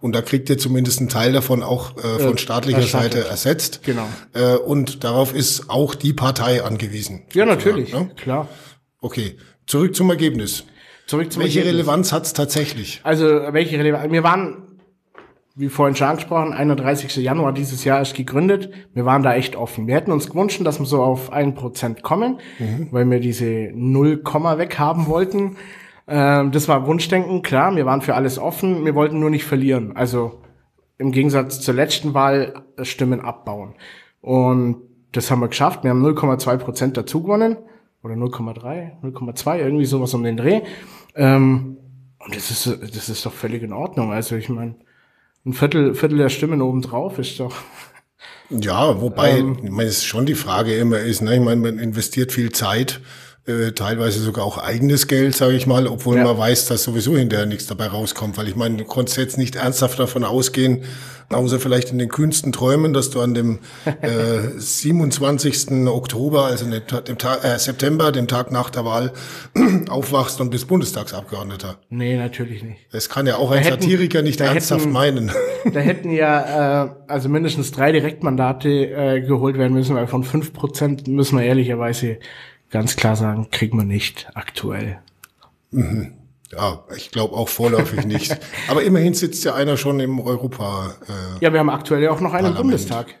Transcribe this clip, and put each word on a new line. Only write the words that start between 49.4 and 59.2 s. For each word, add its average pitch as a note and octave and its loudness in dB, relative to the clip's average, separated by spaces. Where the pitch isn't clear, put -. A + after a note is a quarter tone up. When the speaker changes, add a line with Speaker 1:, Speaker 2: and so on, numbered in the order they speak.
Speaker 2:
Ähm, C3+ 0
Speaker 1:
ich G#2 -6
meine, A2 0
es G2+ -2
ist - -2
schon A#2 0
die D3 2
Frage G#2+ 0
immer A2+ 2
ist, A2+ -2
ne? A2+ 2
Ich B2+ 6
meine, A#2+ 4
man A2+ -2
investiert A2+ -2
viel A#2 -2
Zeit, A2+ -2
äh, A#2 -2
teilweise A2 -2
sogar G#2+ -2
auch G2+ -6
eigenes A#2 2
Geld, C3+ 4
sag B2+ 4
ich B2+ 2
mal, B2+ 4
obwohl A#2+ 0
Speaker 2:
Ja. B2 6
Speaker 1:
man A#2+ 4
weiß, A#2 2
dass A#2 0
sowieso A#2 0
hinterher G#2+ 2
nichts G#2 -6
dabei G#2+ -6
rauskommt. G#2 -6
Weil G#2+ -4
ich F#2 -6
meine, A#2 0
du G#2+ -6
konntest - -2
jetzt C3 -2